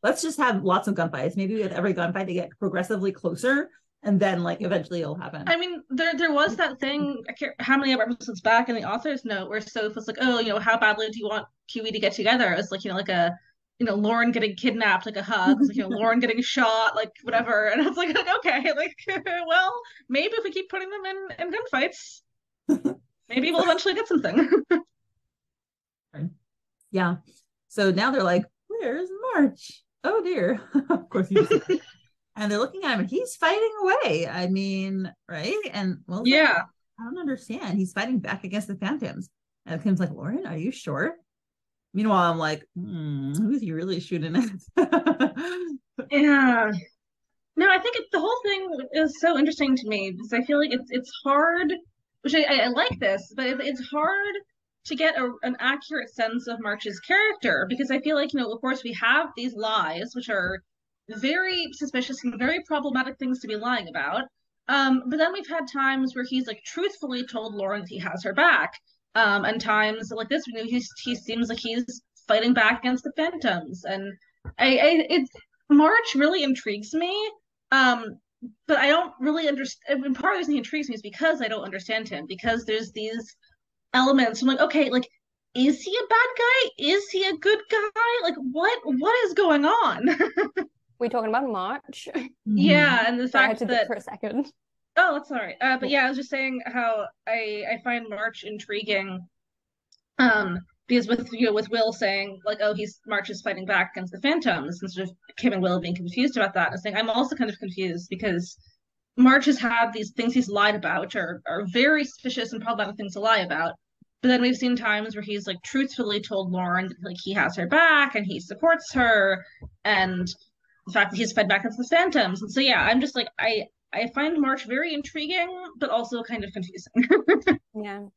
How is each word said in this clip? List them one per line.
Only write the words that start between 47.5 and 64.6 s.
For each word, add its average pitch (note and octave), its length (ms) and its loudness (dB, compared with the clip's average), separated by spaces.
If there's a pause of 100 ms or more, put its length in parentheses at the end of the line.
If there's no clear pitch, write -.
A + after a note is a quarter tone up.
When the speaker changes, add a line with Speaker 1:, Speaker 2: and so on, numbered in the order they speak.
Speaker 2:
No, F#4+ 120 6
I F#4 80 6
think A#4 180 -2
it, A4+ 160 -4
the E4+ 80 2
whole A#4 240 0
thing G4 240 -2 (240)
is D4+ 260 0
so E4 200 4
interesting C#4+ 380 2
to A#3 120 -4
me G3 240 -4
because F#3+ 200 -10
I A#3+ 120 0
feel C#4+ 140 2
like D4 140 2
it's, B3+ 180 -4
it's B3+ 200 -6 (140)
hard, E4 480 2 (480)
which C4+ 140 -2
I, D#4 80 6
I, C#4+ 220 2
I B3 40 2
like D#4 320 0
this, G3 340 -2
but C4 120 -4
it, B3+ 140 -2
it's C#4 280 -4
hard F#4+ 460 -2 (500)
to D#4+ 100 -6
get D#4 240 0
a, B3 140 -2 (100)
an B3 160 -4
accurate C#4 560 -4
sense A#3 340 -4
of A#3 120 -8
March's G#3 400 -6
character F#4 680 0
because B3 220 -2
I C4 100 0
feel D4+ 140 0
like, D4 200 0
you C#4 60 0
know, A3 120 -4
of A3+ 80 -10
course B3+ 240 -4
we A#3 80 -8
have B3+ 440 0
these A#3+ 180 -6
lies, G#3 600 -2
which B3 140 -10
are F#3+ 320 -2 (480)
very E4+ 640 -2
suspicious C4 520 -6
and A#3+ 140 -4
very D4+ 260 0
problematic C4+ 540 -2
things B3+ 220 -4
to A3 80 -12
be G#3+ 80 -4
lying A3 320 -4
about. D#3+ 360 -4 (440)